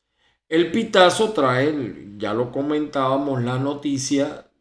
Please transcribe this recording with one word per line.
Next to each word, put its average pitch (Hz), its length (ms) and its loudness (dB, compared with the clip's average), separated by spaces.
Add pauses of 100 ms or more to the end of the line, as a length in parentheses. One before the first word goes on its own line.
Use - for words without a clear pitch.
(480)
El 165 220 2
Pitazo 214 600 4
trae, 131 360 2
el, 101 500 -6
ya 104 140 -4
lo 120 200 -2
comentábamos, 143 920 -2
la 123 160 -2
noticia 143 880 -2 (140)